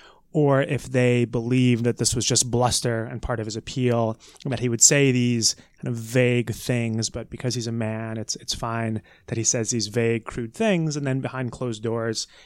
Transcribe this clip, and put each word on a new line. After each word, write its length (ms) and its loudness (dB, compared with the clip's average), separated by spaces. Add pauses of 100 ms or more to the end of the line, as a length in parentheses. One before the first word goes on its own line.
(320)
or 300 4
if 240 -2
they 400 4
believed 600 2
that 120 2
this 180 0
was 80 0
just 280 2
bluster 540 0
and 140 -10
part 200 -4
of 80 -6
his 80 -8
appeal, 600 0 (280)
and 100 -4
that 60 -4
he 100 0
would 120 -2
say 300 6
these 440 2 (260)
kind 60 -6
of 80 -4
vague 580 0
things, 560 -2
but 220 -10
because 240 -6
he's 100 -6
a 60 -4
man, 440 -4
it's, 200 -8
it's 180 -8
fine 480 -4 (240)
that 140 -4
he 40 -2
says 280 0
these 160 -2
vague, 380 0
crude 280 -8
things, 420 2
and 120 -2
then 120 0
behind 320 -4
closed 300 -6
doors, 460 -2 (180)